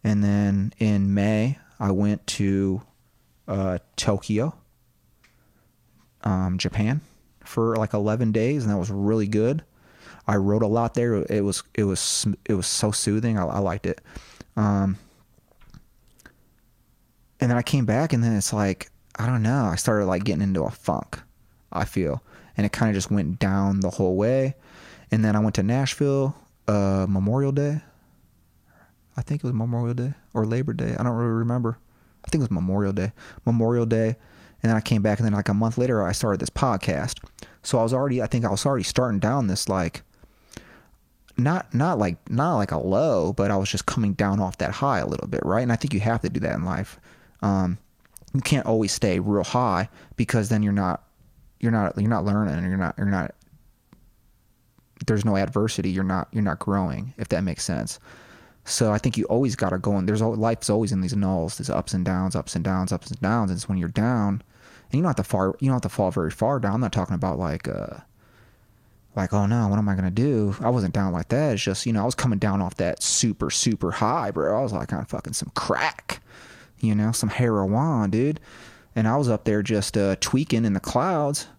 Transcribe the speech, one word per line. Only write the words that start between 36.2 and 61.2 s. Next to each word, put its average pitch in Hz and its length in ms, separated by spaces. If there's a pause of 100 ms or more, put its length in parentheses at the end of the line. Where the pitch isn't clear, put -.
this - 100
podcast. 95 760 (380)
So - 160
I 113 60
was 117 100
already, 127 300
I - 20
think 113 180
I - 60
was - 160
already 135 200
starting 117 340
down 123 260
this, 95 240
like, 92 320 (1400)
not, 143 380
not 147 240
like, 87 180 (100)
not 147 280
like 101 160
a 80 80
low, 95 540
but 101 180
I 101 60
was 98 120
just - 160
coming 104 280
down 101 260
off 95 180
that - 140
high 135 260
a 62 80
little - 220
bit, - 180
right? 98 160
And 123 100
I 117 40
think 139 180
you 98 60
have 113 220
to - 80
do - 100
that - 160
in 85 100
life. - 340 (440)
Um, 95 340 (560)
you 131 80
can't - 240
always 110 260
stay 92 280
real 101 240
high 107 460 (260)
because 110 340
then 107 140
you're 101 100
not, 95 300 (560)
you're 117 120
not, 104 280
you're 107 100
not 98 160
learning, 101 300
and 87 120
you're 95 100
not, 90 200
you're - 80
not, 95 300 (1700)
there's 107 200
no 104 100
adversity. 98 540
You're 92 160
not, 90 260
you're 110 120
not 85 160
growing, 98 580
if 110 120
that 90 140
makes 87 220
sense. 71 340 (640)
So 107 300
I 104 60
think - 180
you 107 80
always 123 280
gotta 95 240
go, 101 200
and 92 100
there's 107 140
al-, 113 140
life's 113 340
always 104 240
in 95 80
these 90 120
nulls, 95 440